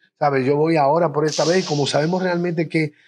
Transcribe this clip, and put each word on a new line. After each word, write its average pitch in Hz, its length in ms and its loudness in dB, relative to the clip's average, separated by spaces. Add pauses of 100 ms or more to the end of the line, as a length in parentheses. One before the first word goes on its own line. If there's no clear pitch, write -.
(180)
¿Sabe? 139 280 0
Yo 143 100 2
voy 160 220 2
ahora 151 340 2
por 147 140 0
esta 151 180 -2
vez, 180 220 0
como 147 200 -2
sabemos 165 380 0
realmente 175 460 -2
que 156 240 -2 (140)